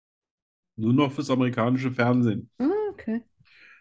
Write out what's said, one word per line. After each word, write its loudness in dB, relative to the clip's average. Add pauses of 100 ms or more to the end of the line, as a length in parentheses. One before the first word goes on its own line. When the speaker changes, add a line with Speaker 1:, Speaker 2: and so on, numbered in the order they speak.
(760)
Speaker 1:
Nur 2
noch 2
fürs -6
amerikanische 0
Fernsehen. 0 (100)
Speaker 2:
Ah, 0 (240)
okay. -6 (580)